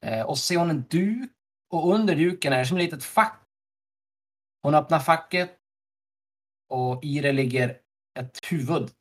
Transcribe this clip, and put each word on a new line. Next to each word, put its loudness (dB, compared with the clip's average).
Eh, -2
och -4
ser -2
hon 2
en -2
duk 0
och 2
under 2
duken 0
är 2
det 0
som -2
ett 0
litet -6
fack. 0
Hon 2
öppnar 4
facket 0
och -2
i -2
det 0
ligger 0
ett -12
huvud. -2